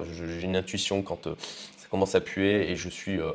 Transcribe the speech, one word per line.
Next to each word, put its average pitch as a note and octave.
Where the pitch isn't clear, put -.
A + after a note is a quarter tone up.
je, E2
j'ai E2+
une F#2
intuition G2
quand, F2+
euh, D#2
ça -
commence F#2+
à F#2
puer G2
et F2+
je E2
suis, F#2+
euh, D#2+